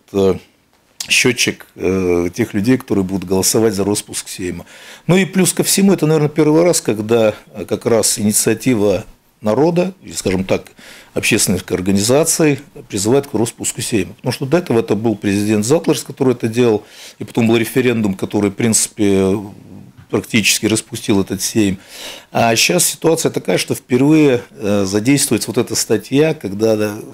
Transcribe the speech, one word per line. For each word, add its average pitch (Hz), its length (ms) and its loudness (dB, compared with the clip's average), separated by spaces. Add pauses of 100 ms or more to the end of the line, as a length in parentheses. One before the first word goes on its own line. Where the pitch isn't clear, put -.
(120)
э, 95 220 2 (760)
счётчик, - 580 -2 (100)
э, 90 560 0
тех 110 220 -4
людей, 117 220 2
которые 98 280 -2
будут 92 220 -6
голосовать 98 480 0
за 98 100 -2
распуск - 440 -4
Сейма. 87 380 -10 (400)
Ну 165 100 4
и 190 80 2
плюс 185 300 0
ко 185 80 0
всему, 196 320 2
это, 160 120 0
наверное, 151 220 2
первый 151 340 2
раз, 175 200 2
когда, 110 520 0 (200)
э, 92 100 -10
как 107 220 -6
раз 113 320 0
инициатива 104 880 0 (360)
народа, 165 540 0 (100)
или, 113 80 -18
скажем 92 320 -2
так, 95 220 -2 (480)
общественных - 580 0
организаций 123 880 0 (280)
призывает 117 380 0
к - 80 -10
распуску - 460 -4
Сейма. 95 320 -4
Потому - 200 -6
что - 120 -8
до 143 140 0
этого 135 220 0
это 113 140 -2
был 110 220 0
президент 104 480 0
Затлерс, 151 380 0
который 127 320 -2
это 120 140 -4
делал, 113 360 2 (340)
и - 60 -12
потом 113 240 0
был 117 80 4
референдум, 113 580 0
который, 101 360 -2
в 95 40 -6
принципе, 101 800 0 (760)
практически 110 560 0
распустил 110 560 0
этот 95 180 -6
Сейм. 98 380 0 (520)
А 117 260 2
щас 170 280 2
ситуация 160 460 0
такая, 139 280 -2
что - 160 -4
впервые, 139 760 4
э, 101 340 -2
задействуется 110 640 0
вот 98 60 -8
эта 113 180 -2
статья, 139 600 0
когда, 110 420 -2
да, 107 220 -4 (160)